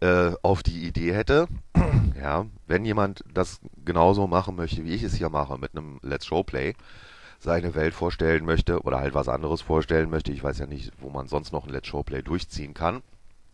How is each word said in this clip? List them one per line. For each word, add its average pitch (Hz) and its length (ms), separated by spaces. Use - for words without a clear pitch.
äh, 87 320
auf 92 200
die 85 240
Idee 85 280
hätte. 143 340
<clears throat> 170 120
Ja, 73 280
wenn 92 200
jemand 101 360
das - 280
genauso 87 420
machen 92 300
möchte, 82 280
wie 82 100
ich 113 80
es 98 120
hier 82 140
mache, 71 300
mit 69 180
einem 76 240
Let's 69 240
Showplay, 80 500
seine 85 360
Welt 80 200
vorstellen 82 500
möchte 82 380
oder 65 180
halt 69 140
was 69 140
anderes 76 340
vorstellen 80 480
möchte, 78 220
ich 69 100
weiß 69 160
ja 73 80
nicht, 69 320
wo 67 120
man 67 180
sonst 73 240
noch 71 140
ein 69 60
Let's 65 160
Showplay 69 340
durchziehen 73 520
kann, 90 280